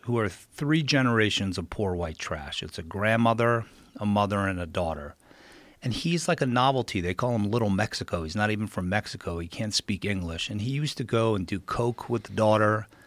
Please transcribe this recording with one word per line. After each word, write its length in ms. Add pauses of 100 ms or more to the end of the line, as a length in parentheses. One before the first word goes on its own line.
who 180
are 120
three 520
generations 760
of 100
poor 260
white 240
trash. 440
It's 160
a 40
grandmother, 840 (300)
a 100
mother, 420
and 100
a 80
daughter. 480 (680)
And 100
he's 340
like 140
a 60
novelty. 560
They 100
call 220
him 160
Little 180
Mexico. 540
He's 120
not 160
even 160
from 220
Mexico. 500
He 100
can't 260
speak 320
English. 420
And 140
he 80
used 260
to 80
go 300
and 120
do 140
coke 480
with 160
the 80
daughter, 540 (200)